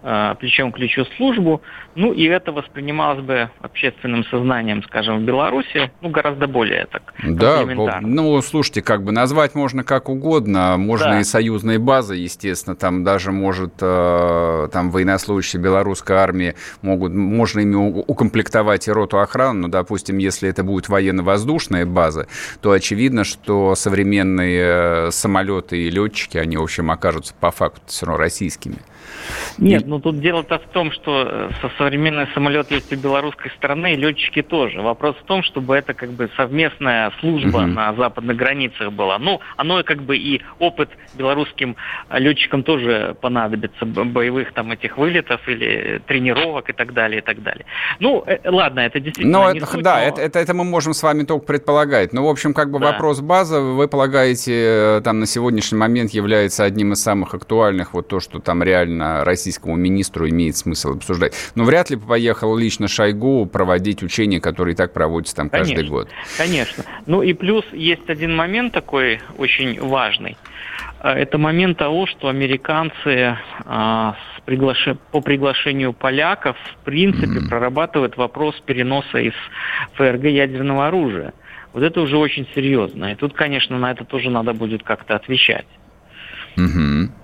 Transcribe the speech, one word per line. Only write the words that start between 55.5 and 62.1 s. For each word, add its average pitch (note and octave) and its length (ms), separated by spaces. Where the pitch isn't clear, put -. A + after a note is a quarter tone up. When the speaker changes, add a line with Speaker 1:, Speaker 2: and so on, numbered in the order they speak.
Speaker 2:
момент A2+ 320
является G#2 540
одним G2+ 280
из G2 100
самых G2+ 320
актуальных, G2 600
вот F2 140
то, F#2+ 120
что - 180
там F2 240
реально E2+ 640
российскому - 520
министру F2+ 520
имеет E2 280
смысл D2 380
обсуждать. E2+ 380
Но A2+ 100
вряд D#3 260
ли C3 60
поехал A2+ 600